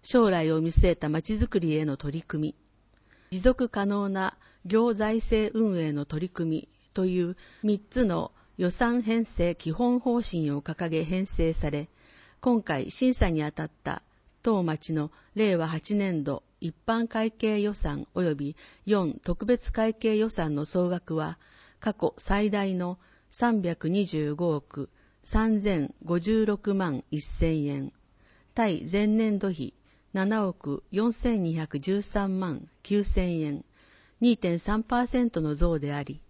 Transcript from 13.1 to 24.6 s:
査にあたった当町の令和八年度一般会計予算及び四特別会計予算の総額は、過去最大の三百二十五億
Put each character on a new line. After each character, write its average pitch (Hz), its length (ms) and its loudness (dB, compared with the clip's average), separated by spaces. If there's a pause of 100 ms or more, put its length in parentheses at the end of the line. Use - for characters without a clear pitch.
査 - 160 4
に 156 140 2
あ 151 80 -4
た 156 140 -6
っ - 60 -10 (120)
た - 180 -4 (420)
当 214 200 2
町 160 300 -2
の 151 180 -2 (220)
令 208 220 2
和 160 120 0
八 165 280 -4
年 185 280 0
度 139 200 -4 (180)
一 165 140 -6 (100)
般 226 220 0
会 226 240 0
計 214 280 0
予 208 140 0
算 143 400 -4
及 170 220 0
び 143 200 -6 (300)
四 196 380 2
特 180 220 -2
別 240 260 0
会 220 220 2
計 220 240 0
予 220 120 2
算 156 260 -2
の 147 100 -2
総 180 240 0
額 175 260 -4
は、 156 220 -4 (420)
過 214 140 -2
去 - 240 -2
最 202 320 2
大 196 260 0
の 180 220 -4 (320)
三 233 320 2
百 170 280 0
二 196 160 2
十 151 300 -2
五 165 200 2
億 - 340 -8 (340)